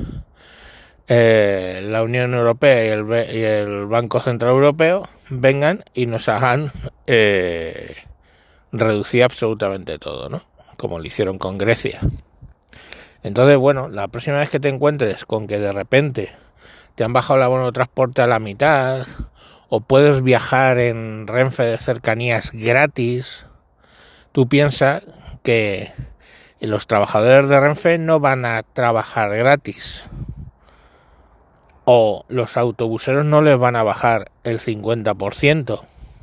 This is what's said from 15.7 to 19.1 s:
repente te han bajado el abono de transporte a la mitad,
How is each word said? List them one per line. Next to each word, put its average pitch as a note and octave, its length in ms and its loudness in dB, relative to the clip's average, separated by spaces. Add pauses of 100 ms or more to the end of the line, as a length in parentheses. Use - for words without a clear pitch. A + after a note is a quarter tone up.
repente B2+ 580 -2 (640)
te A#2 100 -2
han A#2 80 -4
bajado B2+ 240 2
el C3 60 4
abono B2+ 240 0
de B2 40 -4
transporte B2+ 500 -2
a A#2+ 60 4
la A#2 120 2
mitad, C3 680 -2 (640)